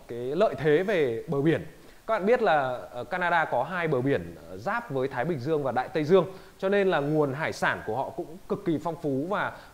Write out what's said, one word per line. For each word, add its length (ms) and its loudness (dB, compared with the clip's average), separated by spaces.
cái 120 -8
lợi 380 0
thế 260 4
về 440 0
bờ 140 0
biển. 240 2
Các 60 0
bạn 100 -2
biết 160 4
là, 380 2
ờ, 120 -8
Canada 420 2
có 180 0
hai 240 -2
bờ 140 2
biển, 340 0
ờ, 80 -12
giáp 340 -4
với 160 0
Thái 180 -4
Bình 140 -2
Dương 240 -2
và 80 0
Đại 180 -2
Tây 140 -2
Dương, 220 6
cho 100 -2
nên 220 4
là 80 2
nguồn 340 2
hải 200 -4
sản 320 -2
của 100 -4
họ 140 -2
cũng 280 -10
cực 160 -4
kỳ 180 0
phong 180 -4
phú 280 0
và 220 -2